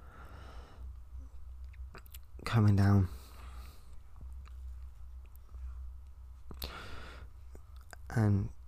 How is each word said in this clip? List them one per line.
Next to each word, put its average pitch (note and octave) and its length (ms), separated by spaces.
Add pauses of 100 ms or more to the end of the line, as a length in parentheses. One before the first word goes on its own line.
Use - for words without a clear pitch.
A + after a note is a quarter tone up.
(2500)
Coming G#2 320
down. G2 320 (4000)
And, G#2 400 (180)